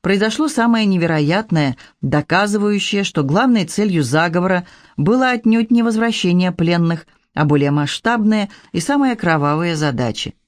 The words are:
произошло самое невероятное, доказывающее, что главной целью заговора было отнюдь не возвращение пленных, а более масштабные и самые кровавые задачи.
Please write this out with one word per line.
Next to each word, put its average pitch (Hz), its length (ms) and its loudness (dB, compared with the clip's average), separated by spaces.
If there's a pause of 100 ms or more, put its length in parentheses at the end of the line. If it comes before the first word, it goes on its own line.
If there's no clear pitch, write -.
произошло 214 480 0
самое 233 380 0
невероятное, 160 880 0 (240)
доказывающее, 202 1040 0
что 165 180 -4
главной 202 440 2
целью 190 360 -2
заговора 175 640 0 (300)
было 254 340 2
отнюдь 226 400 2
не 233 120 4
возвращение 214 720 0
пленных, 170 540 0 (280)
а 151 100 0
более 143 260 2
масштабные 208 800 0 (240)
и 175 80 -4
самые 277 340 0
кровавые 160 640 0
задачи. 127 580 -4 (140)